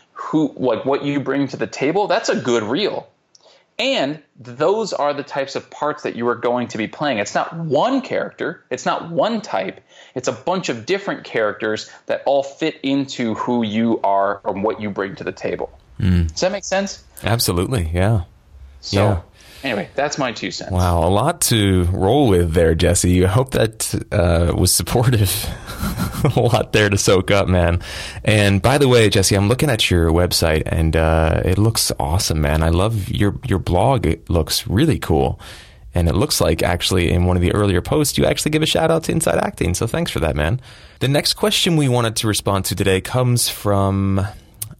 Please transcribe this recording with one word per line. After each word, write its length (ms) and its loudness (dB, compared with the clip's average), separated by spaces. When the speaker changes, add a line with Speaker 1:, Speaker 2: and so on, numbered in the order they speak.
Speaker 1:
who, 440 -2
like, 280 -2
what 180 0
you 160 -2
bring 300 -2
to 80 -10
the 100 -4
table, 400 -2
that's 220 0
a 60 0
good 280 0
reel. 440 -4
And 400 -2
those 520 -2
are 220 -2
the 100 -6
types 320 -8
of 140 -8
parts 340 -6
that 120 -6
you 120 -4
are 80 0
going 340 -2
to 100 -8
be 80 -2
playing. 320 -4
It's 160 -6
not 200 -4
one 460 0
character. 720 -8
It's 160 -6
not 240 -4
one 300 -2
type. 400 -6
It's 120 -6
a 40 0
bunch 380 -4
of 180 -8
different 360 -4
characters 680 -4
that 180 -4
all 160 2
fit 400 -6
into 540 -2
who 260 -2
you 420 0
are 420 0
and 180 -4
what 180 -2
you 80 -6
bring 280 -6
to 60 -14
the 80 -6
table. 380 -6
Speaker 2:
Mm. 320 2
Speaker 1:
Does 100 -10
that 100 2
make 140 -8
sense? 380 -4
Speaker 2:
Absolutely, 720 -2
yeah. 280 2
Speaker 1:
So, 220 -4
Speaker 2:
Yeah. 160 2
Speaker 1:
anyway, 320 -4
that's 220 -2
my 140 -2
two 200 -8
cents. 200 -12
Speaker 2:
Wow, 320 2
a 60 4
lot 320 0
to 440 2
roll 420 2
with 260 4
there, 200 4
Jesse. 520 4
I 20 4
hope 240 0
that, 420 -2
uh, 440 2
was 180 2
supportive. 760 0
<laughs> 580 -2
A 40 2
lot 340 2
there 160 4
to 80 4
soak 320 4
up, 180 4
man. 320 2
And 360 4
by 180 2
the 80 4
way, 200 6
Jesse, 280 2
I'm 120 2
looking 220 2
at 220 0
your 180 4
website, 560 2
and, 300 0
uh, 500 2
it 140 2
looks 400 2
awesome, 420 -2
man. 220 2
I 60 2
love 400 0
your, 260 0
your 140 0
blog. 480 2
It 200 -2
looks 400 -2
really 300 2
cool. 420 0
And 160 2
it 60 0
looks 260 0
like, 220 2
actually, 480 0
in 140 2
one 120 2
of 60 0
the 100 2
earlier 280 2
posts, 360 0
you 80 2
actually 260 0
give 120 0
a 40 0
shout 220 0
out 140 0
to 80 -4
Inside 260 0
Acting. 380 -2
So 100 -2
thanks 240 -4
for 100 -6
that, 160 0
man. 240 0
The 80 -2
next 260 0
question 440 0
we 100 2
wanted 300 0
to 100 -2
respond 380 0
to 100 -4
today 240 2
comes 480 0
from 800 0